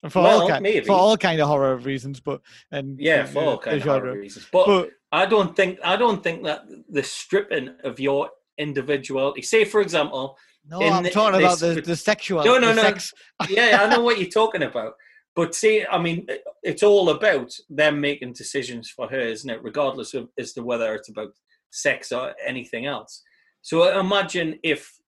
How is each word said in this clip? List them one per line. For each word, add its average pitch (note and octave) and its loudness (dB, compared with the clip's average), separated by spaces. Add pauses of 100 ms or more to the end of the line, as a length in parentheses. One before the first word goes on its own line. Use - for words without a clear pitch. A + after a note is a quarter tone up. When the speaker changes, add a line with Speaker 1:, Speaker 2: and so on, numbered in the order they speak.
Speaker 1:
And D#3 -10
for F#3 4
Speaker 2:
Well, E3 8
Speaker 1:
all F3 2
ki-, C#3 2
Speaker 2:
maybe. G3 0
Speaker 1:
for G3+ 4
all G3 6
kind E3 0
of D3 2
horror C3+ 2
reasons, C3 -8
but, - -8 (300)
and C#3 -8
Speaker 2:
Yeah, D3 2
Speaker 1:
the, C3 -6
Speaker 2:
for C#3+ -4
all D3+ 2
Speaker 1:
the A2 -2
Speaker 2:
kind A#2 -4
of C3+ -4
horror C3+ 2
Speaker 1:
genre. B2+ -6
Speaker 2:
reasons. G2+ -14
But F#3 4
Speaker 1:
But F#3 2 (220)
Speaker 2:
I E3+ 2
don't G3 2
think, F#3 0
I F3+ 0
don't A3 0
think E3+ -6
that D#3 -6 (240)
the C#3+ -2
stripping D#3+ -4
of B2+ -8
your C#3 -2 (280)
individuality, C#3 -4
say, A3 4
for G#3 0
example, D3 -2 (300)
Speaker 1:
No, E3+ -6
Speaker 2:
in - 2
Speaker 1:
I'm F#3 2
Speaker 2:
the, F3+ -2
Speaker 1:
talking G3+ 2
about F3+ 4
Speaker 2:
this E3 0
Speaker 1:
the, D#3+ -4
the E3+ -4
sexual, F#3+ -2
Speaker 2:
No, A#3+ 6
no, A#3 4
Speaker 1:
the A3 4
Speaker 2:
no. A3 4
Speaker 1:
sex. G3 0 (180)
<laughs> - -6
Speaker 2:
Yeah, G#3 4
I G#3+ 4
know B3 4
what A#3 2
you're F3+ -4
talking G#3+ 2
about. A2+ -6 (400)
But E3+ -2
see, G#3+ 2
I F#3 0
mean, E3+ -4
it, - -10 (180)
it's D#3 -4
all G3+ 6
about C#3 0 (160)
them D3 0
making C#3 -4
decisions A#2+ -8
for A#2+ -10
her, C3+ -6
isn't A2+ -6
it? A2 -10
Regardless C3+ -6
of B2+ -8 (100)
as A#2 -10
to B2+ -12
whether A#2 -4
it's G#2+ -12
about G#2+ -12 (400)
sex - -4
or B2+ -6 (100)
anything B2 -8
else. C3+ -10 (400)
So F3+ 2
imagine F3+ -2
if D3+ -4 (160)